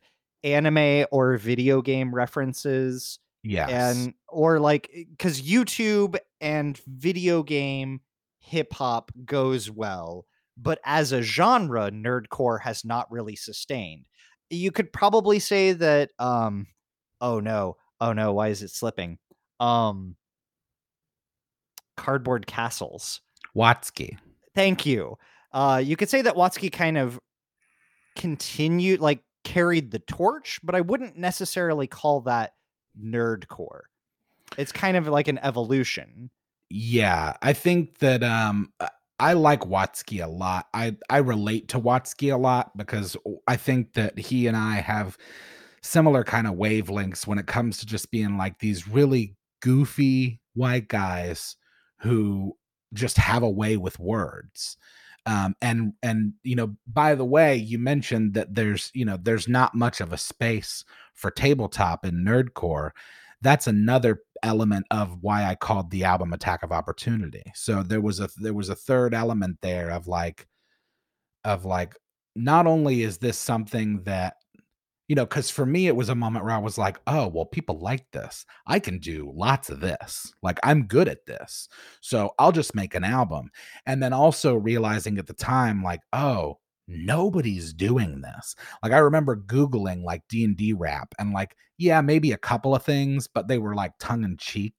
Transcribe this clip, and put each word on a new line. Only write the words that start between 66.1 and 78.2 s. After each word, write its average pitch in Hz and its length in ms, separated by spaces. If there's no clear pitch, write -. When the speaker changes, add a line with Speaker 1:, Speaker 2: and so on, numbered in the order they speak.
Speaker 2:
Attack 87 300
of 87 80
Opportunity. 85 720
So 101 280
there 104 180
was 101 180
a, 98 180
there 107 160
was 101 160
a 95 60
third 123 380
element 110 480
there 90 280
of, 85 180
like, 85 400
of, 98 220
like, 90 300
not 151 320
only 147 360
is 101 160
this 120 180
something 107 640
that, 92 320
you 151 80
know, 127 120
'cause - 240
for 139 160
me, 175 200
it 143 80
was 120 140
a 127 60
moment 117 300
where 113 100
I 107 40
was 107 200
like, 98 260
"Oh, 139 220
well, 82 180
people - 340
like 117 320
this. - 340